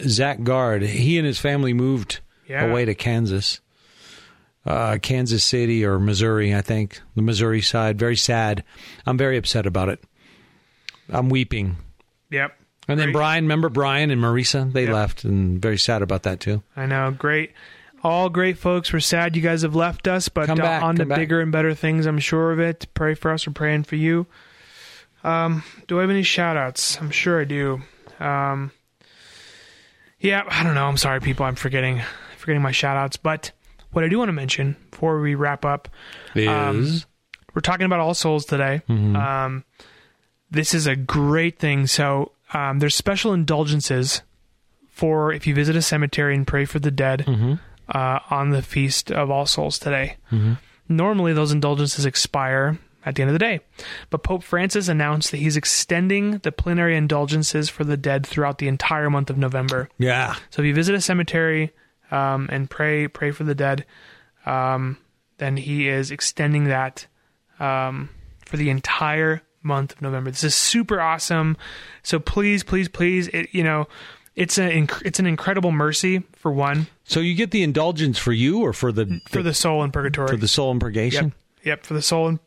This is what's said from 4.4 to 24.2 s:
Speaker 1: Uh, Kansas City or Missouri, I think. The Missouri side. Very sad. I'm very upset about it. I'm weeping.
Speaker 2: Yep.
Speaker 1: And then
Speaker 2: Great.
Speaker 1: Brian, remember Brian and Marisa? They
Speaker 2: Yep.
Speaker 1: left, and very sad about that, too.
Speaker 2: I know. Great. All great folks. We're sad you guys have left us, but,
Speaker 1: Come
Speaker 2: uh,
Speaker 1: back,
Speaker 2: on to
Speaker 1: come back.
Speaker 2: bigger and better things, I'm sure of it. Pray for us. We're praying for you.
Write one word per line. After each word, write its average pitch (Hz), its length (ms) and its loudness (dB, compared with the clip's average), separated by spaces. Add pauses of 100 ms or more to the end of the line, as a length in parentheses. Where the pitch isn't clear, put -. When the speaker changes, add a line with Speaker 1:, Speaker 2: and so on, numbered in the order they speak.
Speaker 1:
Uh, 110 360 0
Kansas 123 420 0
City 117 420 2
or 98 140 2
Missouri, 104 540 2
I 101 80 2
think. 107 400 -4 (140)
The 113 60 0
Missouri 110 400 2
side. 110 360 0
Very 117 200 0
sad. 110 460 0 (420)
I'm 127 120 0
very 131 200 2
upset 110 280 0
about 95 240 0
it. - 140 -6 (1040)
I'm 127 200 0
weeping. 110 480 0 (520)
Speaker 2:
Yep. 143 240 -2 (360)
Speaker 1:
And 147 100 0
then 151 80 2
Speaker 2:
Great. 139 60 0
Speaker 1:
Brian, 156 320 2
remember 156 240 2
Brian 139 420 2
and 123 100 2
Marisa? 127 500 2
They 127 140 2
Speaker 2:
Yep. 113 80 2
Speaker 1:
left, 107 320 0
and 95 360 2
very 107 160 0
sad 110 240 0
about 95 220 0
that, 92 160 -2
too. 104 240 -2 (120)
Speaker 2:
I 131 100 -6
know. 135 260 0
Great. 147 400 -2 (500)
All 175 280 2
great 180 280 0
folks. 180 360 0
We're 160 80 2
sad 170 340 0
you 165 60 0
guys 165 220 2
have 151 120 0
left 170 320 0
us, 185 220 0
but, 151 180 0
Speaker 1:
Come 160 120 2
Speaker 2:
uh, 165 40 2
Speaker 1:
back, 165 200 2
Speaker 2:
on 165 120 2
to 170 60 2
Speaker 1:
come 143 80 0
back. 143 80 2
Speaker 2:
bigger 160 240 2
and 160 100 0
better 156 220 2
things, 160 320 0
I'm 151 140 0
sure 160 340 2
of 160 80 0
it. 165 320 -2
Pray 156 200 0
for 160 180 -2
us. 160 140 -2
We're 156 80 -4
praying 151 300 0
for 151 140 -4
you. 165 280 2 (1000)